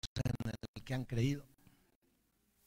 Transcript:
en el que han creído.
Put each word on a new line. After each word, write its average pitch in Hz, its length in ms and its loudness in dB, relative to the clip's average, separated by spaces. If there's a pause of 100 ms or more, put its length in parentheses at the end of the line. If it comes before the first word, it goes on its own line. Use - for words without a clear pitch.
(240)
en - 280 0 (240)
el 104 80 -10
que 131 100 -2
han 131 100 0
creído. 139 400 2 (1200)